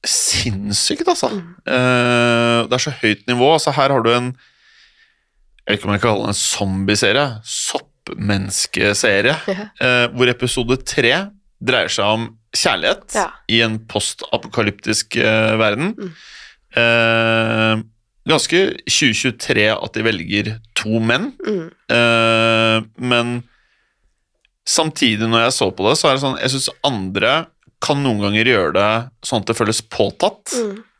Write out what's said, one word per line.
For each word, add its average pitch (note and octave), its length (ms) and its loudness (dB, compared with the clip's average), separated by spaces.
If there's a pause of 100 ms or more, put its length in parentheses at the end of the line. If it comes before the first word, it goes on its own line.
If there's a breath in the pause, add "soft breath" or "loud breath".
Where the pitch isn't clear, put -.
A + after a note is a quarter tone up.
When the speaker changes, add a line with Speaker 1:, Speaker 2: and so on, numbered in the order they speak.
Speaker 1:
sinnssykt, - 1000 -2
altså. C4+ 240 0
Speaker 2:
Mm. F3 240 -8 (140)
Speaker 1:
Eh, A#2+ 960 2
det A#2+ 60 -2
er B2+ 60 0 (120)
så - 80 -
høyt G#2+ 300 0
nivå. B2+ 260 4
Altså, D3+ 200 0
her C3+ 160 4
har C3 120 2
du A#2 80 4
en, B2 260 0 (1300 soft breath)
jeg G#2 80 2
vet - 40 -8
ikke - 60 -16
om G2+ 60 0
jeg G2+ 80 0
kan A#2 100 2
kalle G#2+ 160 0
det - 20 -2
en G2+ 60 -2
zombieserie, G#2+ 1080 0 (640)
soppmenneskeserie, G#2 1400 0
Speaker 2:
<laughs> - 40 -10
Ja. G3+ 220 -6 (120)
Speaker 1:
eh, B2 280 2
hvor B2 200 2
episode B2 560 -2
tre B2+ 300 2 (480)
dreier G#2+ 280 2
seg G2+ 140 -2
om A2+ 340 -2 (140)
kjærlighet G#2+ 640 -2
Speaker 2:
Ja. F#3+ 140 -2 (200)
Speaker 1:
i A2+ 140 2
en A2 160 -2
postapokalyptisk, - 1400 -4
eh, A2 400 2
verden. A2+ 380 0
Speaker 2:
Mm. F#3 180 -12 (640 loud breath)
Speaker 1:
Eh, A2+ 1040 2 (460)
ganske D#3 320 2 (300)
tjue A#2+ 240 2
tjuetre A2 540 0 (140)
at A#2 100 -10
de A2 100 -4
velger G#2+ 560 -2 (160)
to A2 260 -2
menn, C3+ 320 -2 (140)
Speaker 2:
Mm. F3 240 -4 (180)
Speaker 1:
eh, A2+ 920 2 (180)
men A#2+ 440 -2 (1200)
samtidig A#2+ 640 0
når A#2 160 2
jeg B2+ 60 0
så G2 220 0
på F#2+ 140 -2
det, D3 100 4
så E3 120 2
er C3 60 2
det C3+ 80 -4
sånn, C3+ 160 -4
jeg C3 100 -2
synes C3+ 180 -4 (160)
andre G#2 500 0 (460)
kan C#3+ 220 0
noen A#2 180 0
ganger G#2 240 0
gjøre G2 300 2
det G2+ 160 2 (320)
sånn A#2+ 200 -2
at - 40 -8
det A2+ 100 -2
føles A2 240 0
påtatt, - 720 -4
Speaker 2:
Mm. A3 280 -4 (180)